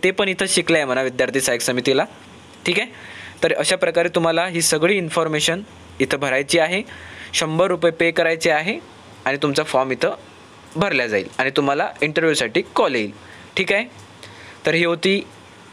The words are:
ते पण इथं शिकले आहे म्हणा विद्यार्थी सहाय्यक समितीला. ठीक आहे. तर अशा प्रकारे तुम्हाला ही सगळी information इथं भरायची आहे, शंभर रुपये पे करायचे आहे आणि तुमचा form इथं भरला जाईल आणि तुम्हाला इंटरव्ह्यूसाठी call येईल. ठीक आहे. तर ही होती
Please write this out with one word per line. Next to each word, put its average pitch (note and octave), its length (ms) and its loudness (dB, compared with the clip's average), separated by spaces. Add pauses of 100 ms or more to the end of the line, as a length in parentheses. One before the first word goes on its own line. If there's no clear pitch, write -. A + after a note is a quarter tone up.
ते F#3 60 4
पण G3 180 0
इथं F#3+ 200 -2
शिकले E3 300 2
आहे D3 60 2
म्हणा C3 180 0
विद्यार्थी B2+ 380 0
सहाय्यक B2 200 0
समितीला. C3 440 2 (640)
ठीक F3+ 140 0
आहे. B3 80 -4 (540)
तर E3 100 2
अशा E3 240 0
प्रकारे E3+ 320 0
तुम्हाला E3 380 2
ही E3+ 160 -2
सगळी E3 360 2
information E3 640 0 (380)
इथं C3+ 180 0
भरायची C#3 400 0
आहे, F3 240 2 (520)
शंभर D#3+ 320 2
रुपये F3 240 2
पे E3 200 2
करायचे E3 400 2
आहे E3 280 0 (460)
आणि C3+ 180 0
तुमचा D3 200 0
form C3 300 0
इथं D#3+ 180 0 (680)
भरला D#3+ 300 0
जाईल G2+ 220 0 (100)
आणि C3 180 0
तुम्हाला D3 340 0 (120)
इंटरव्ह्यूसाठी D3+ 600 0 (120)
call E3 200 2
येईल. G#2+ 160 -2 (460)
ठीक F#3+ 160 0
आहे. G#3 120 0 (840)
तर D#3 80 2
ही E3+ 100 2
होती E3+ 420 0 (460)